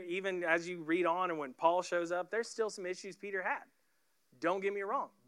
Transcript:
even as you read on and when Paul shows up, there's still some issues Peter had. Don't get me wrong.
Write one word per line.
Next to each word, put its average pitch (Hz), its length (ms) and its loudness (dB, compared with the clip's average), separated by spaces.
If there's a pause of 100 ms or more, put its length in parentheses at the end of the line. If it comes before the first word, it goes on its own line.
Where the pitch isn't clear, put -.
even 185 360 -2
as 170 240 2
you 175 140 -6
read 165 240 2
on 175 240 2
and 165 80 -2
when 139 160 -6
Paul 175 300 4
shows 175 280 0
up, 175 200 -2
there's 226 160 0
still 220 240 -2
some 185 160 -8
issues 185 280 -8
Peter 196 280 -4
had. 240 180 -2 (760)
Don't 170 200 2
get 196 140 0
me 202 80 -4
wrong. 202 280 -2 (180)